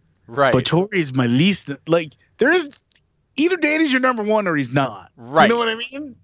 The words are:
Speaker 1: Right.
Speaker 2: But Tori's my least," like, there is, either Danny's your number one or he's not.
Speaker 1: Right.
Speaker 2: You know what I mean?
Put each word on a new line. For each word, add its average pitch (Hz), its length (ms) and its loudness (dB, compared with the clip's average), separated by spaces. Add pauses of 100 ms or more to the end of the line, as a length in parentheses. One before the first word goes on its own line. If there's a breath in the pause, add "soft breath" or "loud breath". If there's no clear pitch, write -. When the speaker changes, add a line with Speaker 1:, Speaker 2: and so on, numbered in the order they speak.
(280)
Speaker 1:
Right. 127 260 0
Speaker 2:
But 127 120 2
Tori's 175 480 -2
my 127 140 2
least," 151 420 2 (180)
like, 160 260 0 (240)
there 269 140 2
is, 339 180 0 (680)
either 349 220 0
Danny's 311 340 0
your 254 80 2
number 254 240 0
one 208 240 0
or 165 80 -2
he's 131 160 -4
not. 123 460 -2
Speaker 1:
Right. 131 260 2
Speaker 2:
You 214 60 4
know 233 80 2
what 233 100 0
I 220 80 -2
mean? 254 480 -14